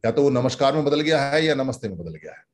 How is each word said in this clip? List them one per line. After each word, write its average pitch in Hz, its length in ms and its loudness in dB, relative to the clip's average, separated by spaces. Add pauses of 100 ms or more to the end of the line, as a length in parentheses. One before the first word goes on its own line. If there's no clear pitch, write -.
या 113 60 2
तो 127 120 2
वो 143 100 4
नमस्कार 127 420 2
में 151 100 0
बदल 143 180 2
गया 156 200 2
है 147 220 0
या 151 100 2
नमस्ते 131 340 -4
में 95 100 -8
बदल 82 160 -12
गया 78 180 -18
है। - 100 -20 (120)